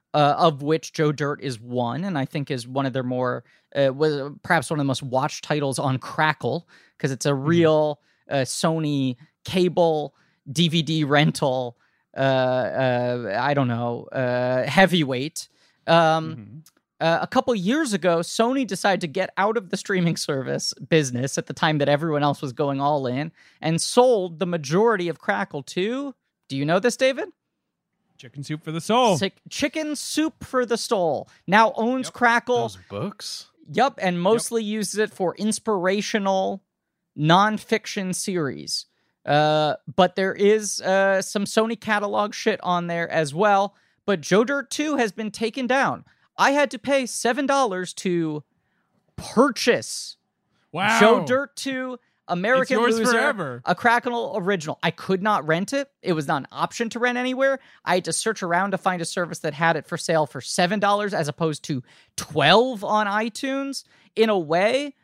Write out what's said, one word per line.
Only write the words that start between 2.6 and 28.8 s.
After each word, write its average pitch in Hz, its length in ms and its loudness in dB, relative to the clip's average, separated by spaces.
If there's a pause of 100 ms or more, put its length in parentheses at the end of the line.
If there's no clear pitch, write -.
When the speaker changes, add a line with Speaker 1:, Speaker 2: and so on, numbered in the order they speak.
Speaker 1:
one 139 180 -2
of 127 60 -4
their 131 100 -4
more, 127 420 -4 (300)
uh, 139 200 2
was 147 360 0 (120)
perhaps 165 280 0
one 151 80 -2
of 143 60 0
the 139 40 0
most 131 140 -2
watched 131 420 -2
titles 147 340 -2
on 131 200 0
Crackle, 156 680 -2 (300)
'cause 139 140 -2
it's 127 140 -6
a 147 40 4
Speaker 2:
Mm-hmm. 135 160 -2
Speaker 1:
real, 156 540 4 (280)
uh, - 160 -2
Sony 147 720 0 (280)
cable 165 680 2 (360)
D 160 180 2
V 165 120 2
D 156 220 0
rental, 139 760 2 (400)
uh, - 40 -4
uh, 123 1200 0
I 143 120 0
don't 139 140 2
know, 120 460 -4
uh, 123 520 0
heavyweight. 147 840 2 (400)
Um, 160 480 2
Speaker 3:
Mm-hmm. 107 220 -18 (420)
Speaker 1:
uh, 165 200 2
a 175 60 -4
couple 254 300 0
years 233 360 0
ago, 170 280 0
Sony 247 440 0
decided 196 360 -2
to 175 80 -4
get 180 280 -4
out 214 200 0
of 190 140 -6
the 185 60 -2
streaming 180 400 0
service 135 560 -4 (160)
business 135 480 0
at 165 100 -4
the - 60 -10
time 156 260 0
that 143 100 2
everyone 147 340 0
else 143 180 0
was 135 120 -8
going 139 280 -4
all 143 280 0
in 143 240 -6 (280)
and 160 220 -2
sold 208 560 2
the 190 80 -2
majority 175 640 0
of 156 100 -6
Crackle 196 460 -4
to, 247 500 -6 (340)
do 135 80 -8
you 139 80 -2
know 165 140 2
this, 226 180 0
David? 269 320 -2 (880)
Speaker 3:
Chicken 135 280 -16
Soup 156 180 -8
for 160 80 -10
the 160 100 -6